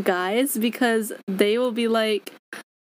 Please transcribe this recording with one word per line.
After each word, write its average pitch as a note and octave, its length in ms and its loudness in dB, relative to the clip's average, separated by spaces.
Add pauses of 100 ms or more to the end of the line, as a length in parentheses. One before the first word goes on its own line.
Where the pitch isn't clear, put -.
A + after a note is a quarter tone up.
guys G3+ 540 0
because A3+ 540 0 (160)
they G#3 300 2
will B3 160 0
be A#3 140 0
like, A3 460 0 (600)